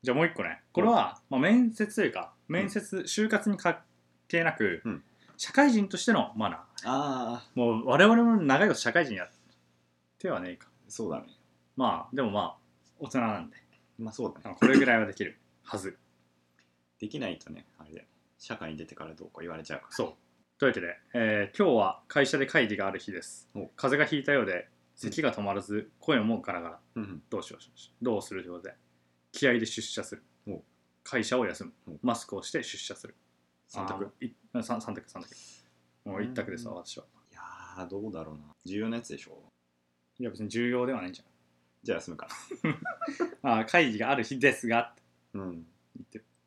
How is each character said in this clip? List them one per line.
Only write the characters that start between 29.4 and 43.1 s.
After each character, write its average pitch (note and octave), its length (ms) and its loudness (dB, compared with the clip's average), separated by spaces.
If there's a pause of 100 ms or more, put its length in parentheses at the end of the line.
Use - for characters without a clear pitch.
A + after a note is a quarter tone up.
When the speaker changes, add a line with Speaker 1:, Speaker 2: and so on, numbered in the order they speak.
Speaker 1:
合 B2 60 6
で A2+ 120 2
出 - 160 -8
社 - 220 -8
す - 120 -12
る。 - 80 -20 (240)
Speaker 2:
お。 F2+ 140 -10 (420)
Speaker 1:
会 A#2+ 200 -2
社 B2+ 160 0
を A2+ 80 0
休 F2 180 -8
む。 - 80 -16 (140)
Speaker 2:
お。 D#2+ 160 -14
Speaker 1:
マ A#2+ 100 2
ス - 120 -6
ク - 100 -10
を F#2 80 -8
し - 80 -12
て C#3+ 100 -4
出 - 160 -10
社 - 180 -10
す - 120 -20
る。 - 80 -20 (520)
Speaker 2:
三 G2 200 -8
択？ F#2+ 180 -6
Speaker 1:
あ - 60 -16 (120)
ー、 B2 40 -6
い-、 - 80 -10 (280)
さ-、 A#2 160 -4
三 A2 140 -8
択、 - 160 -12
三 F#2+ 140 -14
択。 - 60 -20 (760)
も F#2+ 120 -8
う G#2+ 60 -4
一 B2+ 120 -6
択 G#2 160 -6
で F2+ 80 -10
す - 80 -12
わ、 F#2+ 60 -10
Speaker 2:
う - 20 -10
ん。 - 100 -12
Speaker 1:
私 - 140 -16
は。 - 60 -20 (260)
Speaker 2:
い - 20 -20
や - 80 -20 (420)
ー、 F2+ 40 -12
ど G2+ 200 -8
う G#2 40 -8
だ D#2+ 120 -10
ろ D#2 100 -12
う - 20 -14
な。 D2+ 60 -16 (240)
重 G2 160 -6
要 A2+ 80 -4
な A#2 80 -4
や A#2+ 40 -6
つ - 120 -14
で - 40 -12
し - 100 -18
ょ？ - 140 -20 (800)
Speaker 1:
い B2+ 40 -6
や、 A#2 60 -4
別 A2 140 -10
に G#2 60 -6
重 A#2+ 200 0
要 B2 160 0
で C3 80 -2
は G#2+ 80 -4
な F2+ 60 -8
い - 20 -10
ん F2+ 40 -14
じ - 80 -18
ゃ - 20 -20
ん。 - 40 -20 (540)
Speaker 2:
じ - 100 -6
ゃ F2 40 0
あ - 20 -4
休 E2 140 -8
む D#2 60 -12
か - 100 -14 (1120)